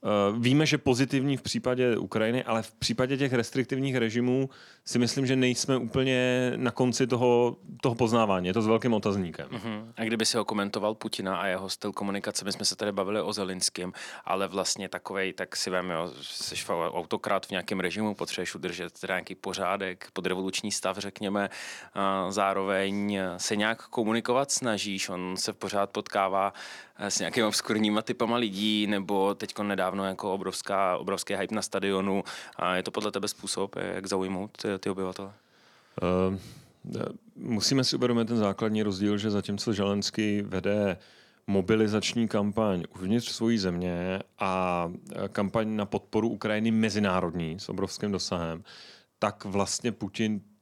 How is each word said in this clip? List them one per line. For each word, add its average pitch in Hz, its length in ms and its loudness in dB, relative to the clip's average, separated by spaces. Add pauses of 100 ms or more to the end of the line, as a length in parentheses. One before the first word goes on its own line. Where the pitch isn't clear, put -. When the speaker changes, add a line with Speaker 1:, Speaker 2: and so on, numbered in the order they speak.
Speaker 1:
Eh, - 40 -2 (320)
víme, 135 260 6
že 151 120 2
pozitivní 135 600 2
v - 40 -6
případě 123 560 2
Ukrajiny, 110 460 0
ale 113 180 0
v - 100 -8
případě 127 460 0
těch 135 160 0
restriktivních 131 640 0
režimů 123 540 2 (380)
si - 120 2
myslím, 123 260 2
že 131 100 2
nejsme 127 420 4
úplně 127 800 2
na 120 160 0
konci 127 360 2
toho, 120 500 4 (240)
toho 120 140 2
poznávání. 107 520 4
Je 92 60 2
to 113 80 2
s 107 60 2
velkým 113 260 4
otazníkem. 98 580 0
Speaker 2:
Mhm. 113 460 -8
A 113 60 -4
kdyby 110 220 2
si - 120 2
ho 104 80 2
komentoval 101 480 0
Putina 95 440 -4
a 95 100 0
jeho 95 220 -2
styl 104 240 -4
komunikace, 101 520 -4
my 101 60 -2
jsme 101 140 -4
se 95 100 0
tady 104 160 -2
bavili 98 300 0
o 101 120 -2
Zelenským, 92 600 -4 (320)
ale 95 220 0
vlastně 92 420 -2
takovej, 95 440 -4
tak - 220 -8
si - 140 -4
vem, 90 200 0
jo, 82 220 -2 (100)
seš - 480 -8
fa-, 85 240 0
autokrat 95 520 -2
v - 60 -18
nějakém 95 280 -2
režimu, 101 360 -2
potřebuješ - 400 -6
udržet 87 440 -8
teda 95 140 -4
nějaký 92 220 -6
pořádek, 95 760 -4
podrevoluční 92 580 -2
stav, 92 260 -2
řekněme, 101 520 -2 (440)
a 98 380 0
zároveň 98 880 2 (180)
se - 180 -2
nějak 107 320 0
komunikovat 120 640 0
snažíš, 104 580 -2
on 92 280 -4
se 101 160 -4
pořád 101 360 -2
potkává, 98 640 0 (440)
eh, 101 140 -4
s - 80 -2
nějakýma 107 280 2
obskurníma 107 540 2
typama 117 360 0
lidí, 107 500 0
nebo 98 460 2
teďko 104 300 -6
nedávno 95 320 0
no, 98 100 0
jako 95 280 -2
obrovská, 95 640 0
obrovský 95 380 -4
hype 98 200 -2
na 104 60 0
stadionu. 98 600 0 (320)
A 90 200 0
je 92 80 0
to - 80 -4
podle 107 200 -2
tebe 101 160 -2
způsob, - 480 -4
jak 95 300 -4
zaujmout 95 520 -2
ty, - 100 -4 (120)
ty - 100 -4
obyvatele? 95 420 -4 (680)
Speaker 1:
Ehm, 92 380 4 (560)
e, - 100 -2 (300)
musíme 123 480 2
si - 120 0
uvědomit 120 320 2
ten 117 100 0
základní 107 460 2
rozdíl, 104 340 2
že 107 140 0
zatímco 101 420 0
Zelenský 101 680 0
vede 98 560 0 (500)
mobilizační 107 800 4
kampaň 101 560 2 (120)
uvnitř 104 360 0
svojí 117 260 2
země 90 600 0 (200)
a, 90 520 0 (340)
e, 98 40 -4
kampaň 107 460 0
na 104 100 0
podporu 110 440 0
Ukrajiny 107 420 0
mezinárodní 92 880 2
s - 100 -10
obrovským 98 420 -2
dosahem, 87 520 -2 (560)
tak - 260 -2
vlastně 101 460 0
Putin 107 500 -2 (200)